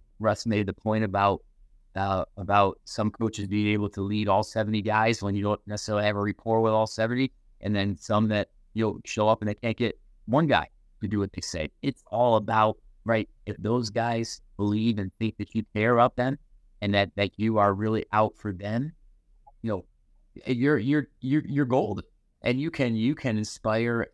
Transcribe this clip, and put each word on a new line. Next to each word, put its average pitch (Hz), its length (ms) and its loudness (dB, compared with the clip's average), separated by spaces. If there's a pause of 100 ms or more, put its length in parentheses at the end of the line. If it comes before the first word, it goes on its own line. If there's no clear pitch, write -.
(180)
Russ 104 280 0
made 104 200 2
the 95 60 -2
point 110 320 -2
about, 101 380 2 (520)
uh, 95 300 -2 (120)
about 98 480 2
some - 260 -2
coaches 107 360 -4
being 104 220 0
able 104 220 0
to - 100 -8
lead 104 280 -2
all 101 140 4
seventy 107 380 -2
guys 110 420 0
when 101 120 -2
you 98 80 -2
don't 104 240 -2
necessarily 104 380 -4
have 104 120 2
a 101 40 -2
rapport 110 400 0
with 113 120 2
all 110 140 2
seventy, 120 460 -2 (280)
and 107 140 -2
then 101 220 -2
some 107 320 0
that, 104 200 0 (260)
you 110 100 0
know, 107 200 -2
show 107 240 0
up 110 140 2
and 104 60 -2
they 101 60 -2
can't 113 220 -4
get 117 220 -2 (260)
one 147 220 2
guy 104 220 2 (340)
to 104 60 -4
do 104 100 0
what 98 160 -2
they 87 80 -10
say. 78 260 -6 (140)
It's 139 240 -6
all 117 300 4
about, 110 420 2 (260)
right, 110 240 0 (160)
if 104 140 -8
those 113 320 -2
guys 117 500 -4 (160)
believe 107 420 0
and 95 200 -6
think 113 180 -4
that - 180 -8
you 113 80 -2 (120)
care 110 180 2
about 120 240 4
them 131 220 -2 (420)
and 101 140 0
that, 101 220 2
that 101 200 0
you 110 220 0
are 101 160 6
really 107 380 -2
out 107 260 2
for 104 160 -6
them, 110 380 -6 (680)
you 113 100 -6
know, 95 140 -4 (600)
you're, 131 320 2
you're, 139 300 0 (120)
you're, 135 240 0
you're 139 220 0
gold. 120 380 0 (380)
And 123 160 0
you 156 120 -4
can, 120 260 -2
you 117 180 2
can 120 220 -2
inspire 113 760 -2